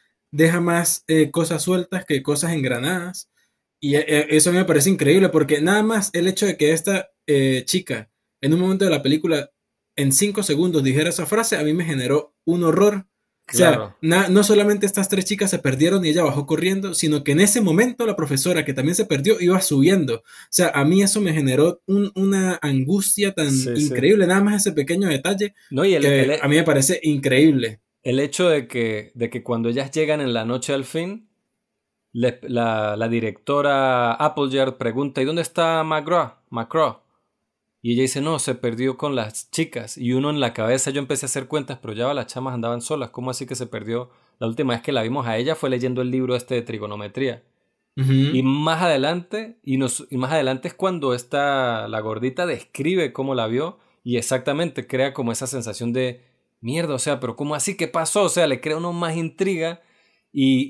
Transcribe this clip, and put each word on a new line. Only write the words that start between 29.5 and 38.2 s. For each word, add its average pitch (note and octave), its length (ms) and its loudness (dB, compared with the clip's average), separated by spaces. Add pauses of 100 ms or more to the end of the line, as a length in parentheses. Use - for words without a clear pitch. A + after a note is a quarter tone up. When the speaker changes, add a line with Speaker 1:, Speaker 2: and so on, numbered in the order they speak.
Speaker 2:
ellas C3 220 -4
llegan D3+ 300 0
en B2+ 120 -2
la A2+ 100 -2
noche B2+ 300 -4
al C#3 100 -4
fin, F#3 460 -8 (840)
le, A#2+ 300 -2
la, A2+ 520 -2
la A2+ 140 -2
directora B2+ 1040 0
Appleyard C3+ 640 -2
pregunta, C3 440 -4
"¿Y C3 40 2
dónde E3 160 -2
está E3 420 0
McGraw? D#3 520 -2 (140)
McGraw?". A#2+ 500 -2 (800)
Y A#2+ 100 -2
ella B2 120 2
dice, C3 180 -2